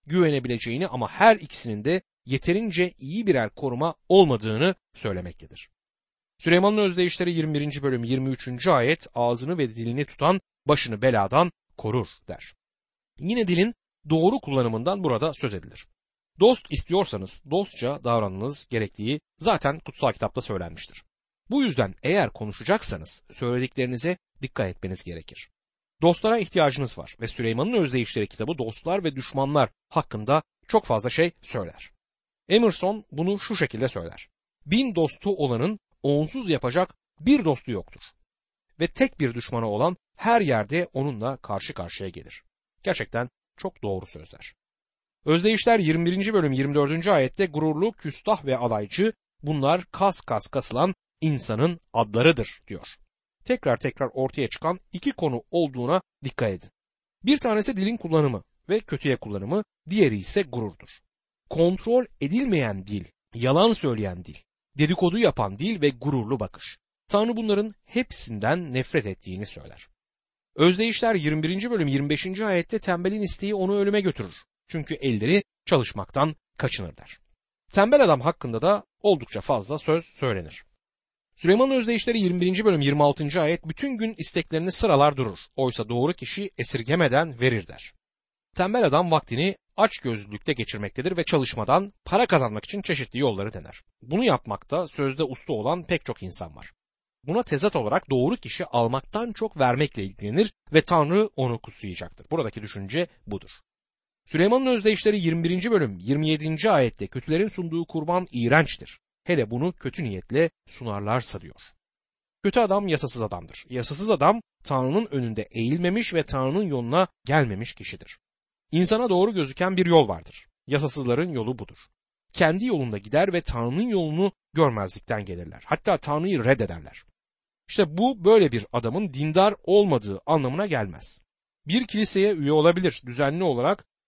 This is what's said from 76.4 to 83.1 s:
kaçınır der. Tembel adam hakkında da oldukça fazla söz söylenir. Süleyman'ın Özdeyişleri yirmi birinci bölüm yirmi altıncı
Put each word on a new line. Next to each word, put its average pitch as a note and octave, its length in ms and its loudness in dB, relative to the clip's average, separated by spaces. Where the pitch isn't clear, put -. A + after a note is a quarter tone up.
kaçınır G2 400 -6
der. - 220 -20
Tembel B3 320 6
adam D3+ 180 6
hakkında A#2+ 400 -2
da G3+ 220 2
oldukça C#3+ 400 2
fazla B2 360 -2
söz D#3+ 280 0
söylenir. F#2+ 600 -6
Süleyman'ın B3 400 4
Özdeyişleri A#3 440 0
yirmi F3+ 220 2
birinci F#3 240 2
bölüm F3 160 4
yirmi C#3+ 220 4
altıncı D3 380 2